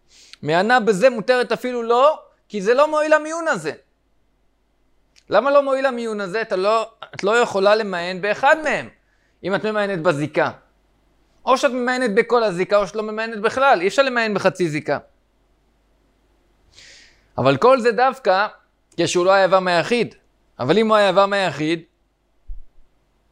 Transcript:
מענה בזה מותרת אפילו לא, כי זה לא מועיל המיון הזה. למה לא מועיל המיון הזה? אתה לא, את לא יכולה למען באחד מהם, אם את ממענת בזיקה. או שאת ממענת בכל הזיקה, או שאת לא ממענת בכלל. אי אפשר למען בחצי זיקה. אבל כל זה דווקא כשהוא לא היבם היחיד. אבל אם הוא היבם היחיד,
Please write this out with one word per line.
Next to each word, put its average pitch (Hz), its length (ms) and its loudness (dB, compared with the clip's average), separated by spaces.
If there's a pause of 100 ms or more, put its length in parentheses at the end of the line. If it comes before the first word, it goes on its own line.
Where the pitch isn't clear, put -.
(420)
מענה 190 380 2
בזה 214 300 2
מותרת 247 420 -2
אפילו 240 320 -4
לא, 247 360 2 (300)
כי 208 120 -8
זה 202 120 2
לא 285 140 4
מועיל 302 260 0
המיון 311 340 0
הזה. 165 240 -4 (1600)
למה 233 220 2
לא 285 120 4
מועיל 269 220 -2
המיון 233 360 -4
הזה? 196 200 -6
אתה 214 140 -6
לא, 214 360 -2 (240)
את - 80 -14
לא 208 140 0
יכולה 208 380 2
למען 185 460 -6
באחד 208 420 0
מהם, 180 260 -4 (540)
אם 180 120 -4
את 196 100 -4
ממענת 202 360 -4
בזיקה. 147 500 -2 (920)
או 254 120 0
שאת 262 140 0
ממענת 247 440 -2
בכל 233 280 0
הזיקה, 185 340 0
או 208 100 0
שאת - 80 -12
לא 214 80 -6
ממענת 220 380 -8
בכלל. 226 400 2
אי 180 60 0
אפשר 226 140 0
למען 240 320 0
בחצי 180 360 0
זיקה. 147 280 -4 (2500)
אבל 131 200 2
כל 254 220 4
זה 233 120 0
דווקא 208 560 0 (500)
כשהוא 175 280 0
לא 190 60 4
היבם 190 360 4
היחיד. 175 480 0 (440)
אבל 131 180 0
אם 220 100 2
הוא 220 100 4
היבם 196 360 2
היחיד, 165 500 -2 (1500)